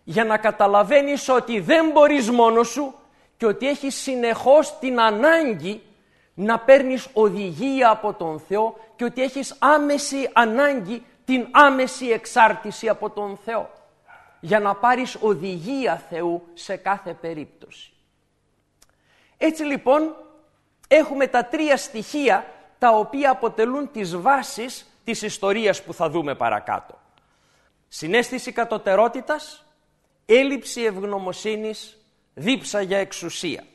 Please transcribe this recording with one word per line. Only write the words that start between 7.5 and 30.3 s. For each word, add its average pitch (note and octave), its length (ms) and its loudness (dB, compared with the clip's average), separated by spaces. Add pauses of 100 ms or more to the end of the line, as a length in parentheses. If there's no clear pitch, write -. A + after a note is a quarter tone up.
από G#3+ 220 0
τον D#3+ 360 -8
Θεό A3 280 -2 (200)
και B3 80 -6
ότι A#3+ 180 -4
έχεις C4+ 360 -6
άμεση C#4+ 760 0
ανάγκη A#3 680 0 (220)
την B3+ 260 -2
άμεση C4 560 4
εξάρτηση A3 800 0
από G#3 220 -2
τον G3+ 340 -10
Θεό. A3+ 260 -6 (720)
Για G3+ 200 0
να G3+ 140 0
πάρεις B3 460 0
οδηγία F#3+ 760 -2 (120)
Θεού F3 340 -4 (120)
σε - 220 -12
κάθε F#3+ 360 -6
περίπτωση. - 800 -14 (1400)
Έτσι, D#4 260 -2
λοιπόν, D4 540 0 (720)
έχουμε C#4 380 4
τα A#3+ 180 0
τρία D4+ 320 0
στοιχεία A3+ 680 -2 (320)
τα A#3+ 120 4
οποία A3+ 400 2
αποτελούν B3+ 600 -2
τις F#3 260 -8
βάσεις A#3+ 720 -2 (180)
της A3+ 180 -6
ιστορίας G3+ 600 -2
που - 120 -14
θα D#3+ 160 -2
δούμε C#3+ 240 -4
παρακάτω. G#2+ 640 -4 (920)
Συναίσθηση A#3 640 -4
κατωτερότητας, A#3 1120 -2 (640)
έλλειψη B3+ 560 0